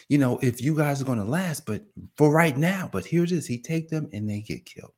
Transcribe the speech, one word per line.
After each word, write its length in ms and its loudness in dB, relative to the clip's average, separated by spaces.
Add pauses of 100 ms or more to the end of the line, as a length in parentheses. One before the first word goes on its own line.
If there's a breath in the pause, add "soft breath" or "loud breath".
you 80 4
know, 220 4
if 240 0
you 120 0
guys 280 0
are 20 -2
gonna 200 -2
last, 420 -4
but 180 -6 (320)
for 160 6
right 240 4
now," 340 0
but 140 -4
here 200 0
it 80 -2
is. 140 -2
He 120 -4
take 320 -6
them 220 -4
and 160 -4
they 120 -4
get 240 -10
killed. 340 -20